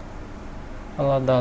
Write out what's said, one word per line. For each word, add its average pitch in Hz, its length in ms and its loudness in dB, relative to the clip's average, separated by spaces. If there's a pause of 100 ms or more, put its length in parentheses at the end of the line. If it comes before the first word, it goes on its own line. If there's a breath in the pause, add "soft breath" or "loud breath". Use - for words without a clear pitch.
(1000)
আলাদা 135 400 4